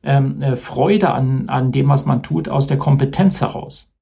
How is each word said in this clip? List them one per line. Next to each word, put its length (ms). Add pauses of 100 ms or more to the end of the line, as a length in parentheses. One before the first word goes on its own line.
ähm, 380
äh, 160
Freude 560
an, 360
an 240
dem, 160
was 180
man 160
tut, 260
aus 180
der 120
Kompetenz 600
heraus. 600